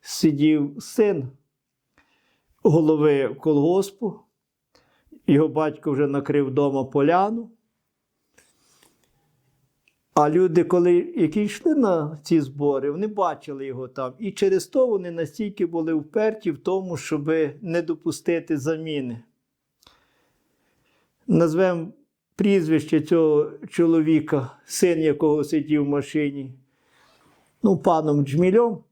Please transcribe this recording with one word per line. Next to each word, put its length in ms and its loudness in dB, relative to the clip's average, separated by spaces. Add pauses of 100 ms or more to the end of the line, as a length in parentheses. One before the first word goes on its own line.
сидів 800 0
син 480 -2 (1300)
голови 760 2
колгоспу. 800 -2 (1040)
Його 220 4
батько 440 -2
вже 140 0
накрив 400 0
вдома 380 0
поляну. 680 0 (2750)
А 160 4
люди, 340 2
коли, 520 2
які 260 0
йшли 320 -2
на 480 0
ці 180 2
збори, 500 -2
вони 160 -6
бачили 600 -6
його 220 -10
там. 300 -8
І 140 -8
через 340 0
то 200 2
вони 240 -2
настільки 560 -6
були 280 -2
вперті 560 -2
в 80 -6
тому, 380 -4
щоби 640 -2
не 220 -4
допустити 760 -4
заміни. 640 -6 (2000)
Назвем 680 0 (440)
прізвище 640 2
цього 500 2 (180)
чоловіка, 960 0
син 360 0
якого 440 2
сидів 400 0
в 40 -4
машині, 680 -4 (1080)
ну, 160 2
паном 480 2
Джмільом. 640 2